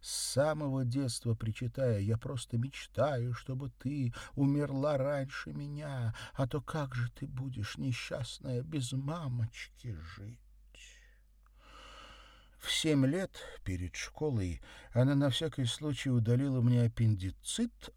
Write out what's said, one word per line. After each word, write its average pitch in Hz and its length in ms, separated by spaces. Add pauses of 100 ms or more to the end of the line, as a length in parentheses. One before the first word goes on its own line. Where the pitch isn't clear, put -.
с - 320
самого 139 540
детства 120 480
причитая: 117 640
"Я 104 180
просто 123 400
мечтаю, 123 800
чтобы 131 340
ты 131 460 (200)
умерла 139 600
раньше 139 560
меня, 143 640 (180)
а 135 160
то 151 140
как 139 320
же 120 160
ты - 160
будешь, 131 500
несчастная, 123 840
без 143 300
мамочки 131 1040 (220)
жить?" 107 220 (2250)
В - 120
семь 147 320
лет 165 280 (300)
перед 90 320
школой 107 680 (320)
она 131 200
на 143 140
всякий 135 380
случай 143 420
удалила 123 540
мне 120 220
аппендицит, 113 1120